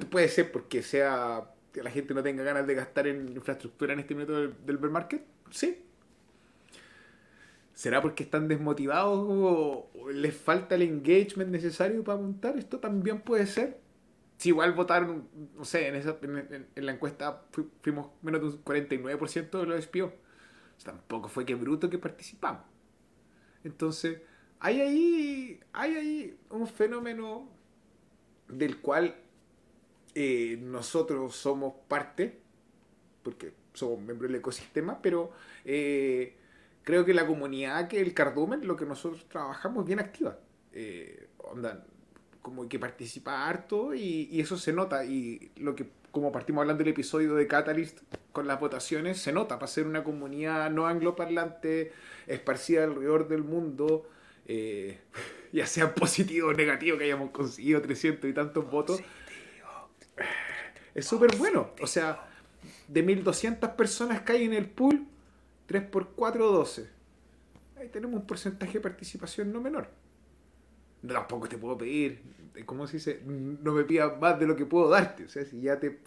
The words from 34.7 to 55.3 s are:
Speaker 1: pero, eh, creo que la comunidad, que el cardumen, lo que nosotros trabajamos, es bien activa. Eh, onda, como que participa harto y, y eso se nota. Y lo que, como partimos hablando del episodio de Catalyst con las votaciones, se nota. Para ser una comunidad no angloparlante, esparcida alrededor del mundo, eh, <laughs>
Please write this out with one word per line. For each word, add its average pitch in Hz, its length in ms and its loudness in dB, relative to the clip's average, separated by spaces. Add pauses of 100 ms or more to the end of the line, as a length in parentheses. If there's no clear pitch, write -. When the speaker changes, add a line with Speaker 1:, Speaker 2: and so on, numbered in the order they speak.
Speaker 1:
pero, 170 300 0 (320)
eh, 135 720 0 (460)
creo 175 220 4
que 180 100 6
la 165 120 6
comunidad, 143 640 -2
que 208 120 0
el 175 120 2
cardumen, 160 540 2
lo 170 100 0
que 156 80 -4
nosotros 160 440 -8
trabajamos, 170 540 -6
es - 40 -4
bien 202 140 -2
activa. - 380 -4 (340)
Eh, 87 560 -12 (100)
onda, 117 460 -8 (580)
como 127 260 -10
que 135 100 -4
participa 131 720 -6
harto 208 460 -2
y, 170 360 -4
y 160 100 0
eso 175 180 -2
se 160 140 -2
nota. 165 320 0
Y 123 520 -4
lo 139 180 -2
que, 139 140 -8 (220)
como 143 200 0
partimos 147 300 0
hablando 151 240 2
del 156 80 4
episodio 156 440 2
de 147 100 6
Catalyst 156 540 0 (320)
con 143 140 -4
las 139 140 0
votaciones, 156 580 -2
se 143 140 -2
nota. 190 260 0
Para 135 80 -8
ser 156 200 -2
una 156 180 -2
comunidad 151 640 -2
no 160 160 2
angloparlante, 165 1040 0 (340)
esparcida 135 580 2
alrededor 151 440 2
del 156 140 0
mundo, 156 680 0 (380)
eh, 104 520 -6 (280)
<laughs> - 260 -18